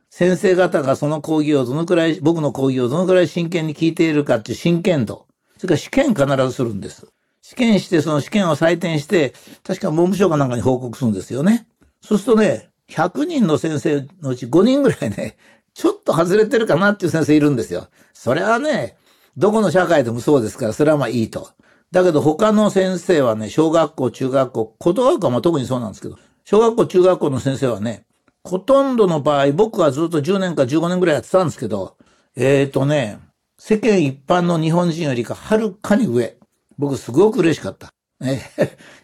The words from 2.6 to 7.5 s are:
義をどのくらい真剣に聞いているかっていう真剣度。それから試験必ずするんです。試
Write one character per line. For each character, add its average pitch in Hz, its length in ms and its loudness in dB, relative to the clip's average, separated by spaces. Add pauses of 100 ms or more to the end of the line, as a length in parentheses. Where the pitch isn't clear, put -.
義 127 120 -2
を 117 60 0
ど 143 80 -4
の 185 80 0
く 185 80 2
ら 180 80 6
い 165 60 2
真 170 220 -4
剣 160 180 -4
に 147 80 -6
聞 165 140 0
い 160 60 -2
て 165 140 2
い 151 40 -2
る 147 120 2
か 127 120 0
っ 107 40 -6
て 120 100 -10
い 110 40 -8
う - 20 -10
真 170 240 0
剣 160 240 0
度。 101 220 -12 (300)
そ - 100 -10
れ - 20 2
か - 40 4
ら 143 40 2
試 - 140 -10
験 269 240 2
必 139 100 2
ず 131 260 0
す 131 120 -4
る 113 100 -4
ん 98 80 -8
で - 80 -12
す。 - 180 -20 (340)
試 - 140 -20